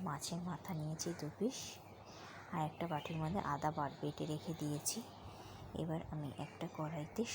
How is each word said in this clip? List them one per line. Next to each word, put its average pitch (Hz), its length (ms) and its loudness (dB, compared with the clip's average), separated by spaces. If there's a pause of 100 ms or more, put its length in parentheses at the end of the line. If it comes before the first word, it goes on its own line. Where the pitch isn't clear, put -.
মাছের 156 320 0 (100)
মাথা - 300 -2
নিয়েছি 156 300 0 (100)
দু 151 80 0 (100)
পিস। 247 200 4 (960)
আর 170 160 4
একটা 170 220 0
বাটির 160 300 2
মধ্যে 165 200 4 (120)
আদা 151 240 4
বাট 143 140 4 (100)
বেটে 147 220 0 (100)
রেখে 151 280 0
দিয়েছি। 147 360 2 (840)
এবার 160 200 2 (120)
আমি 151 140 0 (180)
একটা - 200 -4 (120)
কড়াইতে 156 440 0 (140)